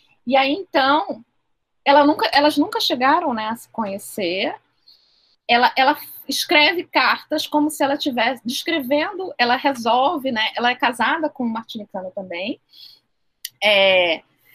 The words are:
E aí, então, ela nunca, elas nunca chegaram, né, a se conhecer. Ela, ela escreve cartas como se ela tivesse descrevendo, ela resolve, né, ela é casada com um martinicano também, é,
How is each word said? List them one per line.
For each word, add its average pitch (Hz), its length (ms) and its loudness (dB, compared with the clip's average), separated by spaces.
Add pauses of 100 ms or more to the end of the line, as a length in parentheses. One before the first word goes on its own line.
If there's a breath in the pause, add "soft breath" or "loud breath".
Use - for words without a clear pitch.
(260 soft breath)
E 254 100 2
aí, 269 160 2
então, 302 720 0 (600)
ela 285 200 8
nunca, 302 280 2
elas 294 260 4
nunca 415 200 0
chegaram, 302 540 0
né, 214 160 -6
a 226 80 -6
se - 140 -18
conhecer. 202 840 -6 (920 soft breath)
Ela, 240 280 4
ela 269 200 2 (320)
escreve 302 560 2
cartas 262 640 -2
como 302 240 0
se 302 120 -6
ela 277 140 0
tivesse 240 480 -2
descrevendo, 320 920 -4
ela 240 180 2
resolve, 262 760 0
né, 220 240 -2
ela 240 160 0
é 247 40 -2
casada 254 560 -2
com - 140 -8
um 226 80 -4
martinicano 208 640 -12
também, 185 460 -8 (1040 loud breath)
é, 190 580 4 (320 soft breath)